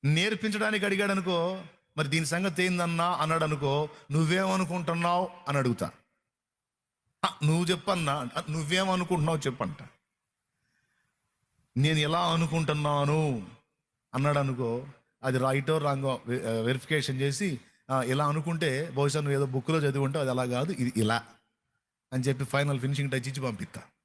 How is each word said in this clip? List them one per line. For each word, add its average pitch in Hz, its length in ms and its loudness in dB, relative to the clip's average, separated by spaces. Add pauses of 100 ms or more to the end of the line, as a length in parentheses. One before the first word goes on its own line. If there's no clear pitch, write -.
నేర్పించడానికి 208 800 0
అడిగాడు 202 260 0
అనుకో, 180 520 0 (340)
"మరి 151 100 0
దీని 156 180 2
సంగతి 180 380 0
ఏందన్నా?" 175 480 2
అన్నాడు 156 320 2
అనుకో, 147 460 0 (220)
"నువ్వేమనుకుంటున్నావు?" 175 1200 2 (160)
అని 143 100 2
అడుగుతా. 123 340 0 (1300)
"ఆ, - 180 -2
నువ్వు 165 220 4
చెప్పన్నా." 160 720 0
"ఆ, 156 120 -6
నువ్వేమనుకుంటున్నావు 170 880 0
చెప్పంట." 127 400 -4 (2000)
"నేను 151 200 4
ఎలా 165 360 2
అనుకుంటున్నాను?" 147 1160 0 (640)
అన్నాడు 143 260 2
అనుకో, 127 480 -2 (360)
అది 131 140 0
రైటో 135 400 0
రాంగో 135 480 -2
వె-, 113 360 -2
వెరిఫికేషన్ 131 600 -2
చేసి, 139 400 -2 (300)
"ఆ, 131 120 2
ఇలా 135 240 0
అనుకుంటే 151 640 -2
బహుశా 143 280 2
నువ్వు 143 140 0
ఏదో 139 120 2
బుక్లో 135 340 0
చదివి 139 200 0
ఉంటావు, 139 220 0
అది 131 100 0
అలా 127 140 0
కాదు, 127 260 -2
ఇది 127 260 -2
ఇలా" 113 300 2 (880)
అని 127 100 -2
చెప్పి 135 200 0
ఫైనల్ 139 360 0
ఫినిషింగ్ 139 320 -2
టచ్ 135 60 0
ఇచ్చి 131 240 -6
పంపిస్తా. 120 400 -6 (240)